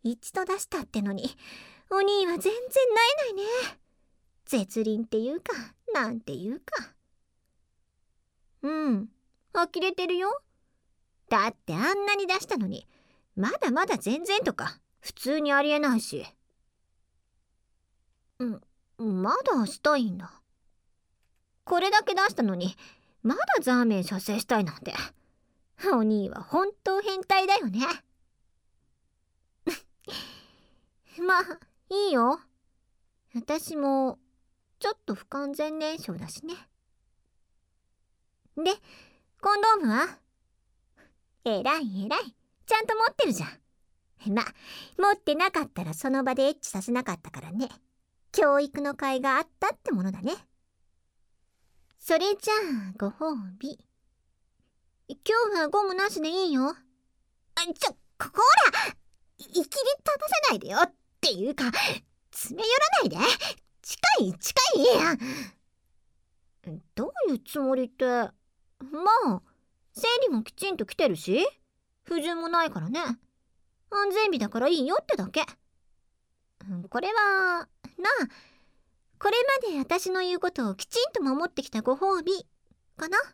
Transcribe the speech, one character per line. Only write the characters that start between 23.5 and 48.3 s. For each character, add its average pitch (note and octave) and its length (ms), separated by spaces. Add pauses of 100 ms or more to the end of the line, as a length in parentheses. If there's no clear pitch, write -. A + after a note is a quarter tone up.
ザ B3 200
ー - 40
メ G3+ 140
ン F3+ 40
射 F#3+ 160
精 G#3 200
し - 60
た A3 140
い F#3+ 40
な D3+ 120
ん - 40
て。 - 120 (1000)
お A#3+ 120
兄 G#3+ 260
は - 140
本 F#4+ 260 (160)
当 F#4+ 160
変 G4 240
態 F#4+ 220
だ G4 100
よ D#4+ 120
ね。 A3+ 180 (1800)
<laughs> - 80 (1500)
ま F#4 120
あ、 F#4 40 (460)
い G4 220
い - 20
よ。 B3+ 260 (960)
私 D4+ 420
も、 C4+ 420 (600)
ち G#4 100
ょ - 20
っ A4 160
と G#3 80
不 - 120
完 C#4 280
全 D#4 240
燃 D#4 200
焼 - 220
だ D#3 80
し - 160
ね。 E4+ 100 (2000)
で、 E4+ 180 (680)
コ G4+ 160
ン G4+ 60
ド A4 60 (160)
ー - 20
ム G#3+ 60
は？ C#4+ 260 (1300)
偉 C4 340
い G3+ 280
偉 D4+ 140
い。 D4 160 (300)
ち - 60
ゃ A4 80
ん A4 60
と A4+ 80
持 A4+ 160
っ - 60
て G#4+ 100
る C4 60
じ F3+ 100
ゃ C#3 40
ん。 - 140 (720)
ま、 A3 120 (520)
持 G4+ 160
っ G4+ 40
て D4+ 180
な F4+ 160
か D#4+ 120
っ B3+ 60
た F3+ 140
ら D#3 120
そ C4+ 160
の C4+ 120
場 B3+ 140
で C4+ 80
エ C#4+ 60
ッ D4+ 80
チ - 120
さ F#3+ 120
せ A#3 100
な B3 100
か G3+ 120
っ F3 60
た - 120
か C3+ 80
ら D#3+ 100
ね。 G#3+ 180 (600)